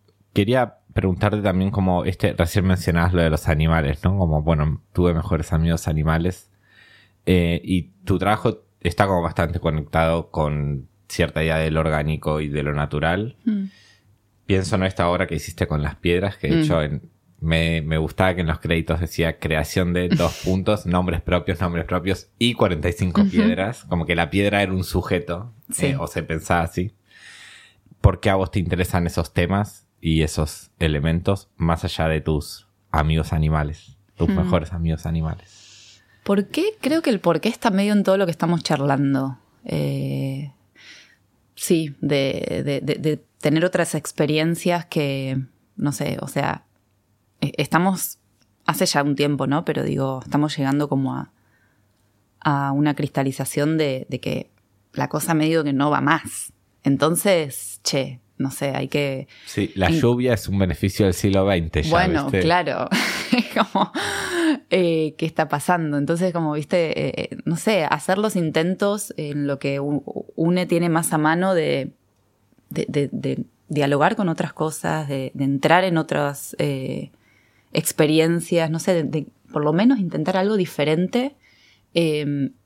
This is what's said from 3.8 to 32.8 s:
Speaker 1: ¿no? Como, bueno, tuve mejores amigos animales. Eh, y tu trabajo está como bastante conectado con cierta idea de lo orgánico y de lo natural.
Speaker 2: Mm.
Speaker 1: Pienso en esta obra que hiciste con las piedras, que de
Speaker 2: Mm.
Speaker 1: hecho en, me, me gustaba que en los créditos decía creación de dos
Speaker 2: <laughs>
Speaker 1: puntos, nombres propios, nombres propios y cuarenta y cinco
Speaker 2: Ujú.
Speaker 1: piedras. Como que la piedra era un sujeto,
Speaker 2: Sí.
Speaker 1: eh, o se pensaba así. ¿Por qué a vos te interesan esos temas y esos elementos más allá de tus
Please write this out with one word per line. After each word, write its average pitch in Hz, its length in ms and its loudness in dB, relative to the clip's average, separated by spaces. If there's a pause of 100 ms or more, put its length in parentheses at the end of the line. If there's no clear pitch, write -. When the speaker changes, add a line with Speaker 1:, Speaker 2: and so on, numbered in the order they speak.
Speaker 1:
¿no? 95 140 2
Como, 78 240 2
bueno, 76 400 0 (120)
tuve 87 200 4
mejores 82 400 -2
amigos 82 340 0
animales. 80 640 0 (760)
Eh, 85 380 4
y 90 260 -2 (160)
tu 95 120 2
trabajo 104 420 0 (200)
está 87 280 0
como 90 140 2
bastante 82 380 -2
conectado 80 720 0
con 73 560 -2 (200)
cierta 78 360 -2
idea 80 140 2
de 80 120 0
lo 78 120 2
orgánico 76 600 -2
y 76 80 -4
de 73 140 -2
lo 73 100 -2
natural. 80 720 -2
Speaker 2:
Mm. 202 200 -2 (800)
Speaker 1:
Pienso 95 300 0
en 92 60 0
esta 92 260 0
obra 90 180 0
que 82 80 -6
hiciste - 320 -4
con 76 160 -2
las 73 120 -4
piedras, 92 420 0
que - 120 -4
de 165 60 4
Speaker 2:
Mm. 165 60 4
Speaker 1:
hecho 85 200 2
en, 73 200 -4 (400)
me, 82 400 2
me 78 160 -2
gustaba 87 360 0
que 90 80 -2
en 82 60 -2
los 80 120 -2
créditos 82 420 0
decía 82 380 -2
creación 82 540 0
de 90 140 0
dos 80 340 0
Speaker 2:
<laughs> - 40 -12
Speaker 1:
puntos, 95 400 0
nombres 87 360 0
propios, 90 380 -2
nombres 87 260 -2
propios 90 440 -2 (100)
y 117 140 2
cuarenta 87 340 2
y 87 60 2
cinco 90 280 2
Speaker 2:
Ujú. 196 100 4
Speaker 1:
piedras. 160 540 0
Como - 200 -2
que 85 100 0
la 85 140 2
piedra 101 340 2
era 92 80 0
un 92 140 0
sujeto, 90 680 -2 (180)
Speaker 2:
Sí. - 160 -2
Speaker 1:
eh, 135 120 0
o 80 80 -4
se - 160 -6
pensaba 82 380 0
así. 90 320 -4 (1080)
¿Por 92 180 4
qué 107 100 2
a 95 60 4
vos 95 160 0
te 104 80 -2
interesan 87 480 0
esos - 260 -4
temas 95 540 -2 (120)
y 80 220 2
esos - 560 -2
elementos 82 800 0
más 82 260 0
allá 85 240 -2
de 78 140 0
tus - 460 -4 (240)